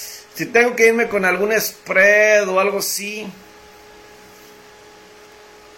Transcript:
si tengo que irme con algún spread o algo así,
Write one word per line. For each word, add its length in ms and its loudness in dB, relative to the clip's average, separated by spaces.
si 120 -8
tengo 300 0
que 120 4
irme 200 0
con 160 -2
algún 360 0
spread 880 2
o 120 0
algo 180 -2
así, 480 -8